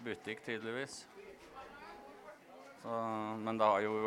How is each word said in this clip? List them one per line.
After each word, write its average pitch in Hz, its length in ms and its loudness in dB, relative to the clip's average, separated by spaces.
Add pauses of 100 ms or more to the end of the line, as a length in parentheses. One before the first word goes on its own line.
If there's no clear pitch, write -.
butikk, 107 400 -6
tydeligvis. 117 580 -4 (1800)
Så, 117 120 -2 (440)
men 110 200 0
det 110 80 12
har 101 180 8
jo 107 220 2